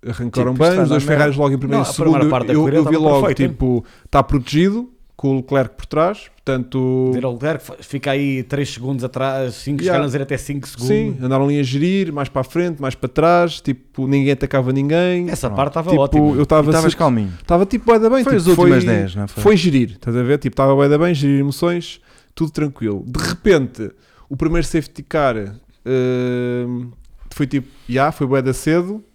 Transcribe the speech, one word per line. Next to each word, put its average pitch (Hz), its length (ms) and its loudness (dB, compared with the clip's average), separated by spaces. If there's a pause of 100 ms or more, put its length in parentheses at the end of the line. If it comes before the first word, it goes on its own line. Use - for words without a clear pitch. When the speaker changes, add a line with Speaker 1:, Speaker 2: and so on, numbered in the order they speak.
Speaker 1:
arrancaram 123 500 -4
Speaker 2:
Tipo, 135 100 2
Speaker 1:
bem, 170 80 4
Speaker 2:
isto 185 100 2
Speaker 1:
os 160 60 2
dois 143 160 2
Speaker 2:
vai 151 120 0
dar - 20 2
Speaker 1:
Ferraris 147 180 2
Speaker 2:
merda. 147 60 0
Speaker 1:
logo 139 120 2
em 135 40 -2
primeiro 139 260 0
Speaker 3:
Não, - 40 -6
Speaker 1:
e - 20 -6
Speaker 3:
a - 40 -8
primeira 160 260 2
Speaker 1:
segundo. 151 100 4
Speaker 3:
parte 123 180 0
da 147 60 2
Speaker 1:
Eu, 151 60 4
Speaker 3:
corrida 143 180 2
Speaker 1:
eu 156 60 4
vi 151 80 2
Speaker 3:
tava 156 120 2
Speaker 1:
logo, 147 220 4
Speaker 3:
perfeita. 135 260 0
Speaker 1:
tipo, 123 320 -2 (260)
tá 139 140 4
protegido, 185 680 0 (260)
com 135 160 -2
o 135 40 0
Leclerc 131 400 -2
por - 80 -16
trás, 170 500 -2
portanto 127 760 -2
Speaker 3:
Dizer 127 160 -2
ao 127 80 -4
Leclerc, 143 280 -4
"F-, - 200 -20
fica 143 300 -6
aí 139 320 -2
três 139 280 -6
segundos 127 320 -6
atrás", 131 520 -4
cinco, 143 260 -6
Speaker 1:
Yeah. - 20 -6
Speaker 3:
chegaram 170 200 0
a - 20 -2
dizer 139 160 -4
até 135 160 -6
cinco 143 280 -10
segundos. 123 220 -8
Speaker 1:
Sim, 214 340 0
andaram 135 220 0
ali 147 160 0
a - 20 0
gerir, 165 480 0
mais 143 200 -6
para 139 100 -4
a 127 40 -2
frente, 170 360 -4
mais 131 140 -4
para - 160 -8
trás, 170 500 2
tipo, - 460 -6
ninguém 139 260 2
atacava 135 400 0
ninguém. 175 560 0
Speaker 3:
Essa - 200 -4
Speaker 2:
Pronto. 104 100 -4
Speaker 3:
parte 143 160 -2
tava 165 160 -2
Speaker 1:
Tipo, 156 120 4
Speaker 3:
ótima. 147 340 4
Speaker 1:
eu 143 100 2
tava 156 160 4
Speaker 2:
E 147 80 2
estavas 160 220 4
Speaker 1:
super - 120 -8
Speaker 2:
calminho. 110 280 0 (140)
Speaker 1:
Tava 175 200 2
tipo 214 180 -4
bué 233 140 4
da 220 100 2
bem, 254 160 2
Speaker 2:
Foi 269 80 0
Speaker 1:
tipo, 233 40 4
Speaker 2:
as 170 100 2 (120)
últimas 175 260 6
Speaker 1:
foi, 117 100 2
Speaker 2:
dez, 98 200 -2
não 101 140 -6
foi? - 140 -8
Speaker 1:
foi 208 160 6
gerir, 139 320 2
estás 117 260 -6
a 123 60 0
ver? 135 160 0
Tipo, 135 180 -4
tava 135 180 4
bué 143 140 4
da 147 80 4
bem, 170 160 2
gerir 139 280 0
emoções, 170 600 -4 (340)
tudo 160 160 -4
tranquilo. 113 560 -4
De 127 160 -6
repente, 160 680 0 (360)
o 139 120 -10
primeiro 160 280 0
safety - 360 -6
car... 139 320 0 (520)
Hum, 123 1040 -2 (400)
foi 147 160 -4
tipo, 131 220 -4 (200)
já, 131 240 0
foi 143 140 -4
bué 131 160 0
da 131 100 -2
cedo 175 500 -2 (120)